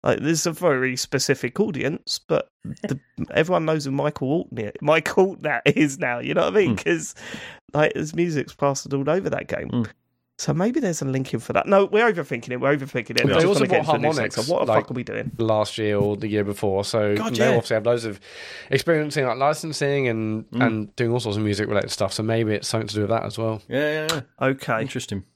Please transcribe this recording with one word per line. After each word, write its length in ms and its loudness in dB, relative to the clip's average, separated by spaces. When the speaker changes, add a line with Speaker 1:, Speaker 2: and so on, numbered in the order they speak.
Speaker 1:
Like, 160 2
there's 260 0
a 60 2
very 440 2
specific 640 -2
audience, 680 -2
but 200 0
the, 360 -6
Speaker 2:
<laughs> 140 -8
Speaker 1:
everyone 340 2
knows 200 0
who 60 -4
Michael 540 -2
Altnet, 280 -8
Michael 540 4
Altnet 280 -2
is 320 4
now, 220 -2
you 160 -4
know 80 4
what 100 0
I 40 4
mean? 180 4
Speaker 2:
Mm. 100 -8
Speaker 1:
'Cause, 300 -2
like, 220 2
his 180 -4
music's 400 -2
plastered 400 -2
all 160 -2
over 220 0
that 160 -4
game. 220 -4
Speaker 2:
Mm. 180 -2
Speaker 1:
So 160 -2
maybe 260 0
there's 220 -2
a 40 -4
link 280 -2
in 60 -2
for 140 -8
that. 140 2
No, 180 6
we're 260 2
overthinking 400 -6
it, 80 -4
we're 160 2
overthinking 360 -6
it. 80 2
Speaker 2:
Yeah. 60 4
Speaker 1:
We 40 4
Speaker 3:
They 60 4
Speaker 1:
just 100 6
Speaker 3:
also 160 4
Speaker 1:
wanna 80 4
get 160 2
Speaker 3:
bought 100 4
Speaker 1:
into 140 0
a 20 2
new 80 0
Speaker 3:
Harmonix, 140 -2
Speaker 1:
sector. 200 -2
What 120 2
the 80 2
Speaker 3:
like, 100 4
Speaker 1:
fuck 80 -12
are 20 -6
we 100 -4
doing? 360 -6
Speaker 3:
last 400 2
year 180 2
or 200 2
the 100 -6
year 160 0
before, 400 0
so 320 0
Speaker 2:
God, 200 -2
Speaker 3:
they 100 2
Speaker 2:
yeah. 100 4
Speaker 3:
obviously 200 0
have 100 -2
loads 200 2
of 140 -6
experience 480 0
in, 80 2
like, 120 0
licensing 720 0
and, 420 -2
Speaker 2:
Mm. 160 2
Speaker 3:
and 300 -2
doing 140 2
all 100 2
sorts 160 -2
of 60 0
music-related 460 0
stuff, 240 -2
so 80 -4
maybe 320 0
it's 140 -4
something 220 -2
to 60 -8
do 60 0
with 80 0
that 140 0
as 160 -8
well. 280 -4
Speaker 2:
Yeah, 400 -2
yeah, 60 -
yeah. 80 -2
Speaker 1:
Okay. 340 -2
Speaker 2:
Interesting. 420 -6